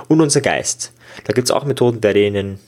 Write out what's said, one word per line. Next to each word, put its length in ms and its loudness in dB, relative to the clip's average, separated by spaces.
Und 140 4
unser 180 2
Geist. 540 -4
Da 80 -2
gibt's 180 0
auch 140 -2
Methoden, 360 0
werde 200 2
ich 60 2
in 60 -2
den 340 -4